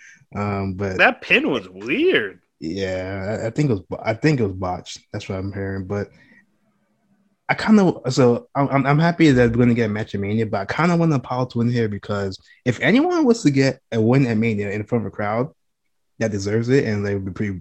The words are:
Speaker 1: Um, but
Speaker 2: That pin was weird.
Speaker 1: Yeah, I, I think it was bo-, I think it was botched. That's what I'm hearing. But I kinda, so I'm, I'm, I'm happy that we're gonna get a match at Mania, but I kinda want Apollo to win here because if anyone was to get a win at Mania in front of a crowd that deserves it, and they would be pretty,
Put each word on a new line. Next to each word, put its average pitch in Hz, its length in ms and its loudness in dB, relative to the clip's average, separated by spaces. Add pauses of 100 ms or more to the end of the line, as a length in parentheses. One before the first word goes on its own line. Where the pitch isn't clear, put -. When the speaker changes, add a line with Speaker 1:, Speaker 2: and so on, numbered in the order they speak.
(360)
Speaker 1:
Um, 98 380 -4
but 95 240 -4
Speaker 2:
That 240 240 2
pin 254 280 0
was - 200 -4
weird. 185 720 -2 (180)
Speaker 1:
Yeah, 95 840 -6
I, 110 40 -4
I - 20 -4
think 151 200 -2
it 117 40 2
was 92 100 -4
bo-, - 200 -12
I - 100 -2
think 147 280 0
it - 20 0
was 95 80 -2
botched. 92 480 -8 (140)
That's 107 160 -10
what 98 80 -6
I'm 98 160 -8
hearing. 98 340 -8
But 101 220 -6 (1400)
I 147 60 0
kinda, 202 480 4 (100)
so 120 440 2
I'm, 139 120 2
I'm, 135 180 0
I'm 147 140 4
happy 165 320 4
that 123 200 6
we're 117 80 0
gonna 120 140 6
get 113 120 2
a 104 80 -2
match 107 220 -6
at 101 40 -2
Mania, 107 280 -2
but 104 120 -4 (100)
I - 40 -4
kinda 170 240 2
want 165 160 4
Apollo 127 320 -2
to 123 140 -6
win 117 120 2
here 117 160 0
because 101 500 -6 (280)
if - 160 -2
anyone 302 420 2
was 233 200 2
to 147 80 4
get 135 280 2 (140)
a 113 80 0
win 123 260 4
at 117 80 0
Mania 104 360 -2
in 107 120 -4
front 110 220 -2
of 95 80 -10
a - 20 -20
crowd 110 320 -4 (720)
that 113 120 -2
deserves 107 360 -2
it, 135 160 4
and 104 220 -2
they 101 100 -2
would 98 80 -6
be 95 80 -8
pretty, 98 300 -6